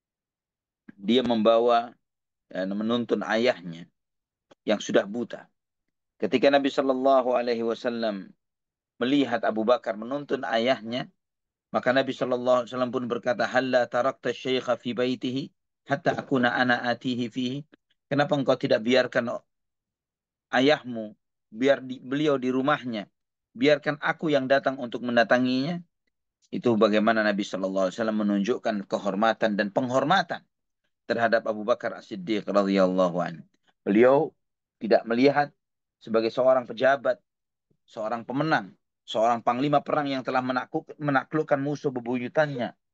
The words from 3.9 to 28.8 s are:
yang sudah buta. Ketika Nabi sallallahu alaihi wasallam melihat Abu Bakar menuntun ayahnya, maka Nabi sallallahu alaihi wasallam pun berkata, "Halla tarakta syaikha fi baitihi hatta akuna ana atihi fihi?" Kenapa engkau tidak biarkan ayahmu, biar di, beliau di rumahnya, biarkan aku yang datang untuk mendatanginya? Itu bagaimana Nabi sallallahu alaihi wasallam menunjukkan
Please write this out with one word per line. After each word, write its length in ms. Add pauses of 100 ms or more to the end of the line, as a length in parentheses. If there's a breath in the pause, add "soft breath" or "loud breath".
yang 160
sudah 240
buta. 480 (720)
Ketika 240
Nabi 240
sallallahu 640
alaihi 320
wasallam 640 (640)
melihat 480
Abu 240
Bakar 320
menuntun 480
ayahnya, 640 (640)
maka 180
Nabi 240
sallallahu 480
alaihi 80
wasallam 220
pun 180
berkata, 320
"Halla 480
tarakta 400
syaikha 480
fi 160
baitihi 560 (320)
hatta 320
akuna 400
ana 320
atihi 400
fihi?" 400 (400)
Kenapa 320
engkau 160
tidak 240
biarkan 480 (1300)
ayahmu, 560 (400)
biar 320
di, 160
beliau 400
di 80
rumahnya, 640 (400)
biarkan 480
aku 320
yang 160
datang 320
untuk 240
mendatanginya? 800 (640)
Itu 320
bagaimana 480
Nabi 160
sallallahu 480
alaihi 80
wasallam 240
menunjukkan 520 (120)